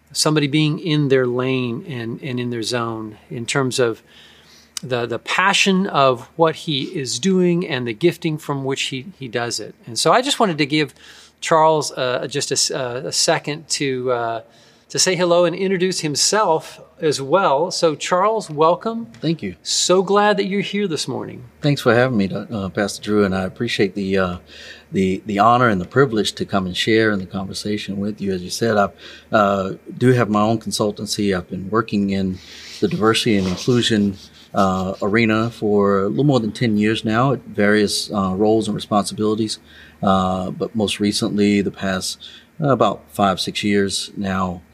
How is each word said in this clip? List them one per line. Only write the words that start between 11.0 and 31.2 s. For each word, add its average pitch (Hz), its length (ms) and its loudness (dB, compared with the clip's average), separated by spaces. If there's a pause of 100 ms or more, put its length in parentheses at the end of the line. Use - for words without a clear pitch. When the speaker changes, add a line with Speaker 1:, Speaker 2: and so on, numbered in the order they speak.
Speaker 1:
Charles, 156 500 4
uh, 127 360 -4
just 135 240 -4
a - 20 -2
s-, - 180 0
uh, 131 340 -6
a 170 60 -8
second 151 580 -2
to, 131 420 -2
uh, 117 300 -2 (520)
to 147 60 -4
say 185 160 2
hello 175 300 4
and 165 100 0
introduce 190 460 0
himself 160 800 0 (200)
as 143 220 0
well. 160 500 2
So 160 240 0
Charles, 196 540 0
welcome. 175 580 0
Speaker 2:
Thank 156 340 -4
you. 90 220 -8
Speaker 1:
So - 400 2
glad 202 340 2
that 202 80 -2
you're 196 160 -2
here 202 260 -2
this 156 200 -4
morning. 117 360 -8 (180)
Speaker 2:
Thanks 143 200 2
for 117 140 6
having 123 220 4
me, 98 140 2
uh, 98 380 -6
Pastor 101 320 -4
Drew, 104 240 2
and 95 80 0
I 95 100 0
appreciate 101 520 -2
the, 98 220 0
uh, 90 200 0 (540)
the, 95 340 0
the 98 140 -2
honor 120 280 6
and 98 140 2
the 87 60 -6
privilege 113 460 2
to - 120 -6
come 95 220 -2
and 90 100 -6
share 110 340 2
in 101 80 -2
the 95 60 -8
conversation 98 720 -6
with 101 240 -6
you. 98 100 -4
As 90 120 -4
you 90 60 -10
said, 113 280 0
I, 98 120 2 (460)
uh, 98 380 2 (240)
do 123 160 4
have 117 160 2
my 104 120 2
own 110 180 2
consultancy. 104 760 -2